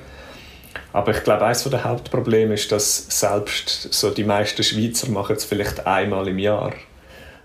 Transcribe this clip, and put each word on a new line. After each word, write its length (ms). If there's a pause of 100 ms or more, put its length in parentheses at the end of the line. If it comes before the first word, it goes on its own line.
(920)
Aber 240
ich 60
glaube, 240
eines 180
der 200
Hauptprobleme 720
ist, 180
dass 340 (140)
selbst 720
so 160
die 140
meisten 400
Schweizer 460
machen 260
es 80
vielleicht 420
einmal 420
im 120
Jahr. 320 (720)